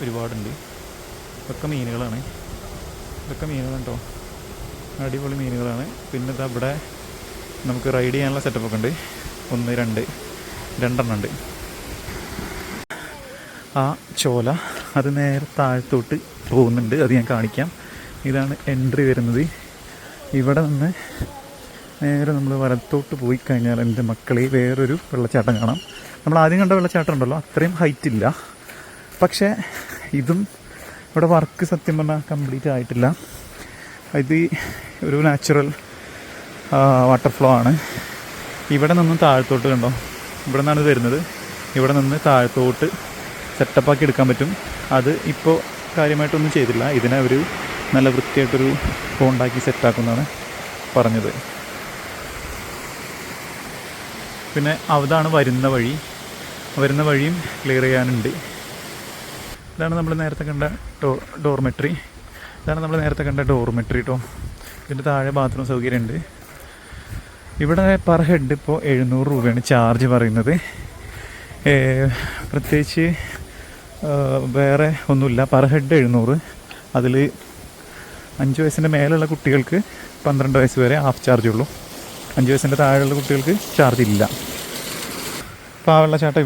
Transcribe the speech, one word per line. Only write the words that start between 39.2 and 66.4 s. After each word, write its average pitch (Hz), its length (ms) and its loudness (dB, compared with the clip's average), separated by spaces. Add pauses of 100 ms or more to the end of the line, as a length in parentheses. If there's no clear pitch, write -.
താഴത്തോട്ട് 131 460 4
കണ്ടോ, 123 180 2 (580)
ഇവിടെ 135 140 2
നിന്നാണ് 147 200 4
ഇത് 147 100 6
വരുന്നത്. 123 260 2 (600)
ഇവിടെ 135 220 4
നിന്ന് 135 180 2 (100)
താഴത്തോട്ട് 127 600 4 (720)
സെറ്റപ്പാക്കി 147 480 4
എടുക്കാൻ 135 240 4
പറ്റും. 131 200 0 (480)
അത് 131 140 2 (200)
ഇപ്പോൾ 160 240 2 (400)
കാര്യമായിട്ടൊന്നും 151 640 2
ചെയ്തില്ല, 117 260 2 (140)
ഇതിനെ 123 200 4 (100)
ഒരു 131 100 4 (560)
നല്ല 135 220 6
വൃത്തിയായിട്ടൊരു 131 520 2 (500)
പോണ്ടാക്കി 127 500 2
സെറ്റാക്കുമെന്നാണ് 117 560 2 (720)
പറഞ്ഞത്. 113 360 2 (3250)
പിന്നെ 147 180 0 (220)
അതാണ് 156 400 2
വരുന്ന 131 380 4
വഴി, 123 200 2 (880)
വരുന്ന 139 260 2
വഴിയും 147 260 2 (280)
ക്ലിയർ 131 240 2
ചെയ്യാനുണ്ട്. 127 440 2 (1400)
ഇതാണ് 165 240 -2
നമ്മൾ 160 140 0 (100)
നേരത്തെ 151 260 -4
കണ്ട 143 160 -2 (380)
ഡോ-, 135 200 0 (220)
ഡോർമെട്രി. 135 460 0 (720)
ഇതാണ് 156 220 -2
നമ്മൾ 160 180 -2
നേരത്തെ 151 260 0
കണ്ട 139 120 0 (100)
ഡോർമെട്രി 120 560 0
ട്ടോ. 131 100 0 (720)
ഇതിൻ്റെ 135 240 -8
താഴെ 139 280 0
ബാത്റൂം 131 340 0
സൗകര്യമുണ്ട്. 123 440 0 (1500)